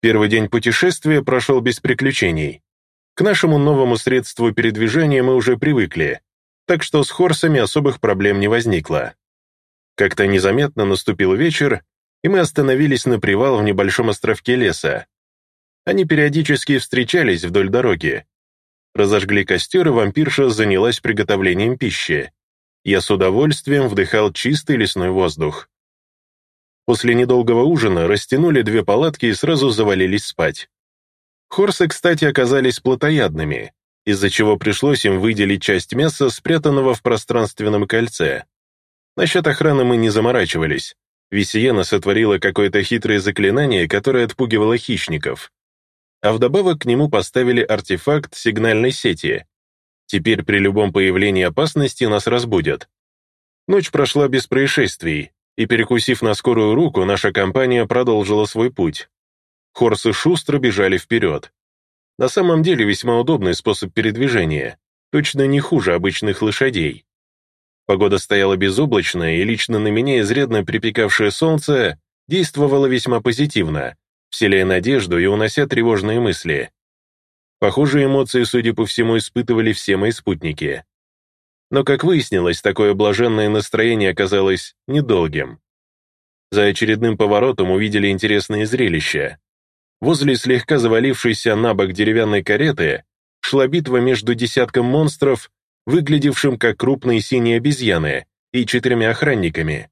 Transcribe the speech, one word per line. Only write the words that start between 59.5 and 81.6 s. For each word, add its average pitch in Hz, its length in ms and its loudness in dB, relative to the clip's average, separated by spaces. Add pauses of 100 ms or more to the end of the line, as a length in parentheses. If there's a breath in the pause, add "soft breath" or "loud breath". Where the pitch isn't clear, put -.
Хорсы 110 380 2
шустро 151 460 0
бежали 98 400 0
вперед. 87 540 -4 (640)
На 127 100 2
самом 170 340 2
деле 160 220 2
весьма 117 340 0
удобный 120 360 0
способ 101 380 -4
передвижения, 101 840 -2 (320)
точно 143 360 0
не 139 140 2
хуже 107 340 0
обычных 95 480 -2
лошадей. 107 640 -2 (800)
Погода 98 320 2
стояла 98 380 0
безоблачная, 95 800 0
и 90 80 0
лично 110 340 -2
на 107 100 0
меня 120 320 0
изрядно 113 440 0
припекавшее 107 640 0
солнце 143 680 0 (300)
действовало 143 580 0
весьма 123 340 0
позитивно, 107 760 -2 (340)
вселяя 98 340 2
надежду 92 540 0
и 90 80 2
унося 107 400 0
тревожные 113 540 0
мысли. 82 500 -4 (880)
Похожие 139 480 0
эмоции, 135 380 0
судя 117 300 0
по 113 120 -2
всему, 113 320 0
испытывали 113 540 -2
все 98 240 -2
мои 101 140 0
спутники. 78 760 -6 (880)